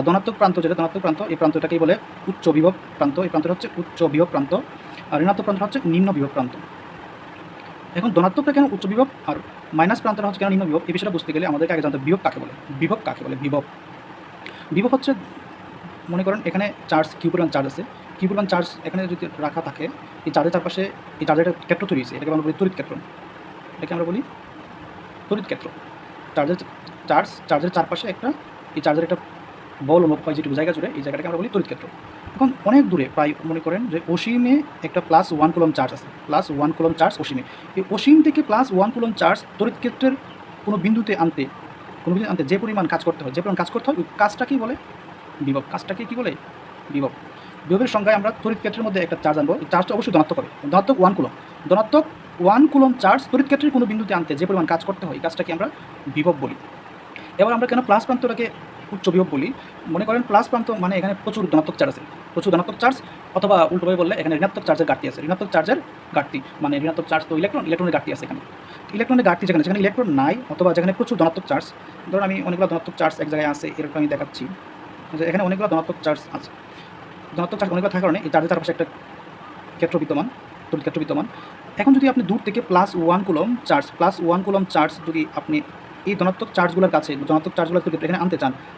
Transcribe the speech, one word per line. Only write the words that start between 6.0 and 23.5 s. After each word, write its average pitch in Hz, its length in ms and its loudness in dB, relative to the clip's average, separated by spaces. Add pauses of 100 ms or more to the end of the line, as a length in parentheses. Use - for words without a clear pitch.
বিভব 139 180 0
প্রান্ত। 127 180 -2 (1400)
এখন 202 200 0
ধনাত্মকটা 285 380 4
কেন 285 100 6 (100)
উচ্চ 185 80 -6 (100)
বিভব 254 140 4 (220)
আর 147 80 -2 (400)
মাইনাস 185 260 4
প্রান্তটা 208 240 0
হচ্ছে 190 140 -2
কেন 196 120 2
নিম্ন 190 160 2
বিভব, 156 200 2
এই 170 60 0
বিষয়টা 190 200 -2
বুঝতে 160 200 -4
গেলে 160 160 2
আমাদেরকে 151 240 2
আগে 156 80 0
জানতে 147 140 0
হবে 135 100 -4
বিভব 185 180 4
কাকে 147 180 -2
বলে। - 100 -10 (280)
বিভব 202 260 0
কাকে 127 180 -6
বলে? 131 100 -4 (100)
বিভব, 139 180 0 (1120)
বিভব 220 200 4
হচ্ছে, 262 160 2 (1000)
মনে 175 140 0
করেন 196 140 2 (100)
এখানে 185 160 0 (260)
চার্জ, 156 160 4 (120)
কিউ 165 140 2
পরিমাণ 170 200 2
চার্জ 139 180 2
আছে, 170 100 -10 (360)
কিউ 190 120 0
পরিমাণ 202 220 0
চার্জ 180 160 2 (200)
এখানে 185 140 -2 (100)
যদি 175 140 -6 (200)
রাখা 151 220 -2
থাকে, 143 180 -8 (420)
এই 156 80 -4
চার্জের 170 200 2
চারপাশে, 190 280 -2 (380)
এই 156 60 -4
চার্জের 170 200 4
একটা 170 200 -4
ক্ষেত্র 175 220 0
তৈরি 139 120 2
হয়েছে, 123 160 -8
এটাকে 143 160 -4
আমরা 151 140 2
বলি 160 120 0
তড়িৎ 190 180 2
ক্ষেত্র, - 160 -6 (840)